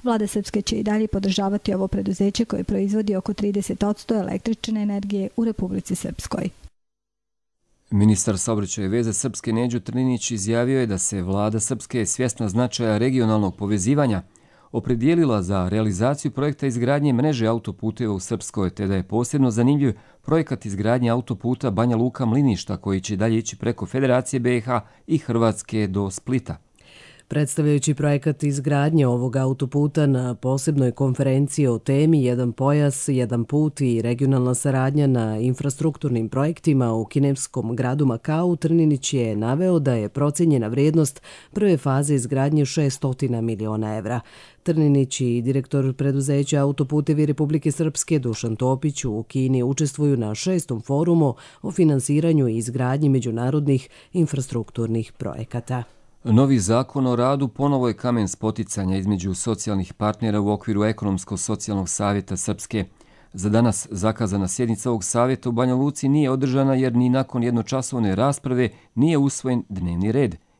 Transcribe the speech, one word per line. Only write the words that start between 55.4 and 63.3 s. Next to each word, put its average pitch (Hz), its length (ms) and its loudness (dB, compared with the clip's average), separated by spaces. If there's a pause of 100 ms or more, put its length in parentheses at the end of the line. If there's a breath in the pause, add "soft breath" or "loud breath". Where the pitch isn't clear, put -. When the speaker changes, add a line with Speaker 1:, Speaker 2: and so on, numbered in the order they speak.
Speaker 2:
Novi 127 360 4
zakon 127 480 0
o 123 80 2
radu 135 320 0
ponovo 135 400 0
je 110 60 0
kamen 117 340 0
spoticanja 98 680 -4
između 95 360 -2
socijalnih 101 600 -4
partnera 107 480 -2
u 101 80 0
okviru 104 340 0
Ekonomsko-socijalnog 101 1040 -4
savjeta 101 480 -2
Srpske. 98 480 -4 (480 soft breath)